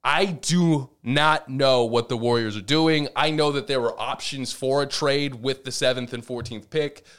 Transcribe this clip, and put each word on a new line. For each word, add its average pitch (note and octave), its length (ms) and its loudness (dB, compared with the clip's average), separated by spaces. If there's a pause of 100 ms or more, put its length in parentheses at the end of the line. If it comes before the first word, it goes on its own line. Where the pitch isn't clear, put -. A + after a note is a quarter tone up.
I D3+ 220 2
do E3 640 0 (140)
not D3 460 2
know C3 360 4
what A#2 240 0
the B2+ 80 -2
Warriors A2+ 400 0
are G#2 40 -8
doing. D3+ 540 2
I D3 140 2
know D3+ 220 0
that C#3 160 -4
there C3+ 120 0
were A#2 220 -2
options C3 500 -6
for C#3 300 0
a C#3 60 -2
trade C#3 480 -2
with A#2 300 -6
the C3 60 -10
seventh B2+ 420 -2
and A#2+ 120 -10
fourteenth A#2 460 -10
pick, D3 340 -4 (140)